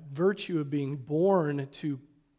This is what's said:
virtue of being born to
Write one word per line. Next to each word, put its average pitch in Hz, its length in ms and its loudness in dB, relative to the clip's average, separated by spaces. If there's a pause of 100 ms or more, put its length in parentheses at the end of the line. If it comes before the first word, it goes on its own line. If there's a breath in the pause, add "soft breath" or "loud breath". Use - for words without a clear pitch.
(120)
virtue 180 480 0
of 143 100 -4
being 143 260 -2
born 147 760 2
to 143 280 -4 (380)